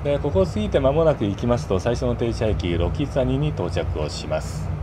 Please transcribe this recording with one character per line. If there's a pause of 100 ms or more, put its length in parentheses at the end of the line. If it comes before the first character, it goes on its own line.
で、
こ
こ
を
過
ぎ
て
間
も
な
く
行
き
ま
す
と、
最
初
の
停
車
駅、
ロ
キ
ツ
ァ
ニ
に
到
着
を
し
ま
す。 (160)